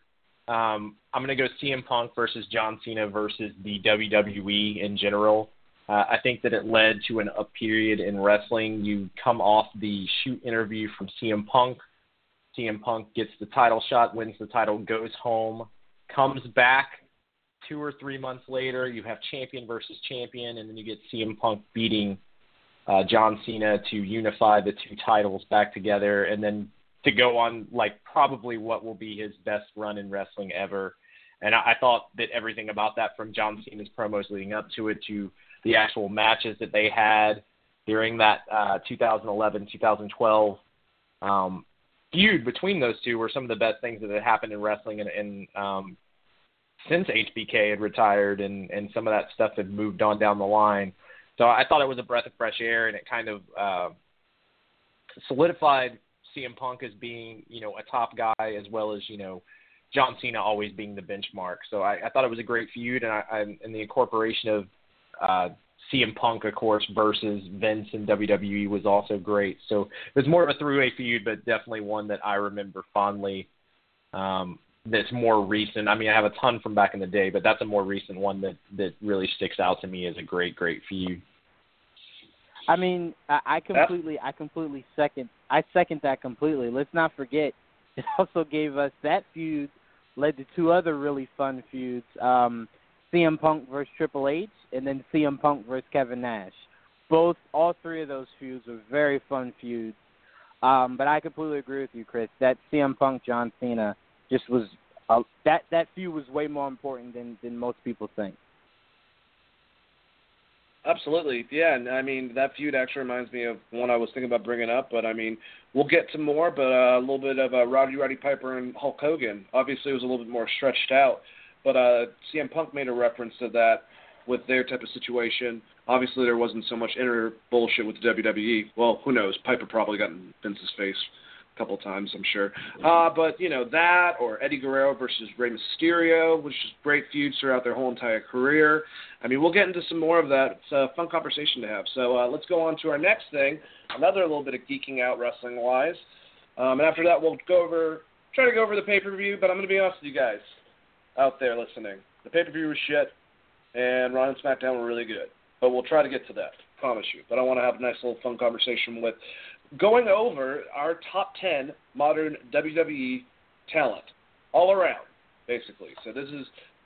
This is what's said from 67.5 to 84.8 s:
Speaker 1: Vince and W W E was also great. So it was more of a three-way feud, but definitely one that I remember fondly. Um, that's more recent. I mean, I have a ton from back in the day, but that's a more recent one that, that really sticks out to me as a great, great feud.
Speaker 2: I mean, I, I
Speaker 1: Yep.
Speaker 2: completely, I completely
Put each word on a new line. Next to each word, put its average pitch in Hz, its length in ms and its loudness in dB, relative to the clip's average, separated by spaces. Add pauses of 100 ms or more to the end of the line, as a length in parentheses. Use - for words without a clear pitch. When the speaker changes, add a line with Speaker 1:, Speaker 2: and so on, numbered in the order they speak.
Speaker 1:
Vince 107 380 -2
and 107 140 -8
W 104 200 2
W 101 300 0
E 101 100 0
was 101 200 -2
also 101 320 2
great. 101 400 -2 (100)
So 104 140 2
it - 360 -4
was 135 80 2
more 170 160 6
of 143 60 4
a 139 100 -2
three-way 139 380 2
feud, 117 280 -4
but 107 200 -4
definitely 113 380 -4
one 104 260 -6
that 101 160 -6
I 104 100 -2
remember 101 480 -6 (120)
fondly. 101 520 0 (680)
Um, 92 440 -4 (280)
that's 110 260 -2
more 113 320 4
recent. 107 440 -2
I 104 60 6
mean, 110 140 0
I 107 60 4
have 107 100 6
a 104 160 2
ton 120 200 2
from 107 140 -8
back 101 200 4
in 98 60 -6
the 95 60 -4
day, 95 240 2
but 92 120 0
that's 107 180 4
a 117 40 -2
more 104 200 0
recent 98 340 -8
one 98 220 -2
that, 95 160 -6 (200)
that 92 260 -4
really 98 340 0
sticks - 240 -4
out 92 220 2
to 95 40 -10
me 92 200 -6
as 85 100 -6
a 87 60 -12
great, 90 340 -2
great 85 320 -2
feud. 92 320 -6 (1500)
Speaker 2:
I 165 80 6
mean, 180 380 0 (140)
I, 147 160 2
I 143 120 0
Speaker 1:
Yep. 170 100 -4
Speaker 2:
completely, 165 540 2
I 135 120 -6
completely 147 520 -10 (120)